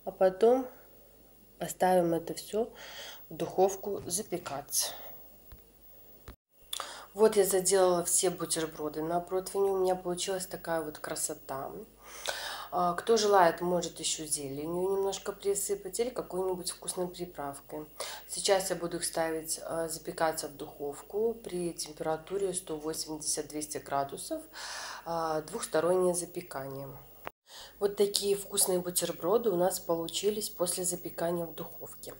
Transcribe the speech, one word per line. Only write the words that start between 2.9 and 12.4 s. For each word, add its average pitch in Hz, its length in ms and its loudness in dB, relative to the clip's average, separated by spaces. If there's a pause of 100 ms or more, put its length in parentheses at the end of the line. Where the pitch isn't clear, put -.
в 165 60 -10
духовку 190 720 0
запекаться. - 840 -4 (2250)
Вот 208 240 6
я 196 80 8
заделала 185 580 6
все - 260 4
бутерброды 156 760 -2
на 170 180 0
противне. 185 500 0
У 190 60 2
меня 185 180 4
получилась 185 520 -2
такая 165 340 -2
вот 151 160 -6
красота. 151 760 -6 (1040)